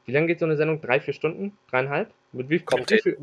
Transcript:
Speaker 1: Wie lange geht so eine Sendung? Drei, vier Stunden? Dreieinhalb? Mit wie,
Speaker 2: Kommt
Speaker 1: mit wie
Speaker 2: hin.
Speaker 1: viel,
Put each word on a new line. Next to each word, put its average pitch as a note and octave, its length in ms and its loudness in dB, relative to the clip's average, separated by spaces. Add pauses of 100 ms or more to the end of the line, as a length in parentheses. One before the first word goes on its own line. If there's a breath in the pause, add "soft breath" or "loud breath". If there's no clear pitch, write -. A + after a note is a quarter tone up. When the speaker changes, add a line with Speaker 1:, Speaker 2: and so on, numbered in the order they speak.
Speaker 1:
Wie - 80 -10
lange D3+ 160 2
geht E3 120 0
so F3 60 0
eine D#3 120 0
Sendung? D3+ 240 0
Drei, B2 180 2
vier C#3+ 140 -4
Stunden? F#3+ 440 -4 (120)
Dreieinhalb? C#3 420 -2 (220)
Mit B2+ 160 -8
wie, E3 100 2
Speaker 2:
Kommt - 220 0
Speaker 1:
mit - 100 -2
wie G#3+ 40 6
Speaker 2:
hin. G#3+ 60 4
Speaker 1:
viel, - 220 -2